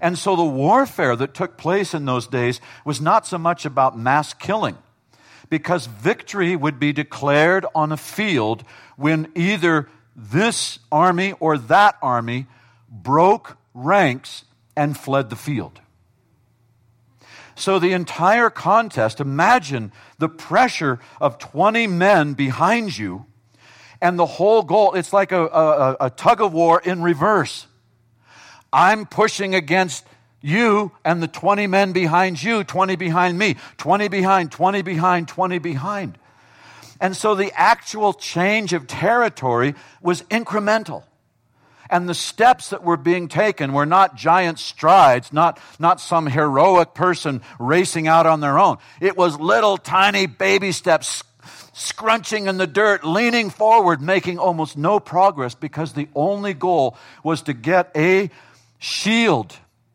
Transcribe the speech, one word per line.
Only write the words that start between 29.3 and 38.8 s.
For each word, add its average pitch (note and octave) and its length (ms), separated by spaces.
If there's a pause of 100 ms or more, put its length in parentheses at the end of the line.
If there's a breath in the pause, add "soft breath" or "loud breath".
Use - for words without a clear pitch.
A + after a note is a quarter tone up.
against F3+ 520 (340 soft breath)
you G3+ 520 (120)
and E3+ 180
the D#3+ 60
twenty G3+ 400
men F#3+ 240
behind F3 500
you, G#3 220
twenty F#3+ 320
behind F3 420
me, F#3+ 200 (200 loud breath)
twenty G3+ 300
behind, F#3+ 440
twenty F#3+ 300
behind, F3 460
twenty F3+ 320
behind. D#3+ 580 (840 loud breath)
And F#3 160
so G#3+ 180
the G3 180
actual G#3+ 600
change G3 600
of D3 140